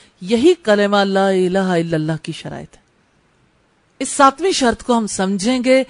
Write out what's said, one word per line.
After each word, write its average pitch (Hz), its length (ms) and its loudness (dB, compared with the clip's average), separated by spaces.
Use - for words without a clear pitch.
यही 233 340 2
कलेमा 202 500 2
ला 196 260 2
इलाहा 185 460 0
इल्लल्लाह 160 420 -2
की - 140 -12
शराइत 147 420 -14
है। - 80 -20
इस 277 100 -6
सातवीं 277 420 2
शर्त 233 280 0
को - 120 -2
हम 226 160 -2
समझेंगे, 240 800 0